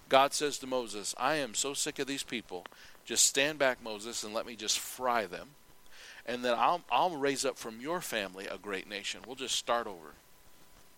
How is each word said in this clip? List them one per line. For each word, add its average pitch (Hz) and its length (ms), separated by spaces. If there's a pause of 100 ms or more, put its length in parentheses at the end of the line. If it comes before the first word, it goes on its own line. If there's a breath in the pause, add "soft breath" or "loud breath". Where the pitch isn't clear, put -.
God 135 240
says 147 240
to 135 100
Moses, 110 500
"I 143 180
am 131 180
so 139 200
sick - 240
of 139 100
these 135 160
people. 95 420 (400 loud breath)
Just - 200
stand 147 320
back, 131 240
Moses, 110 420
and 107 100
let 110 120
me 117 100
just 104 240
fry 120 460
them. 87 260 (720 loud breath)
And 123 200
then 123 120
I'll, 156 240 (100)
I'll 160 260
raise 135 260
up 135 140
from 113 220
your 160 220
family 98 440
a 98 120
great 98 320
nation." 101 360
We'll 120 100
just 131 200
start 120 320
over. 80 260 (840)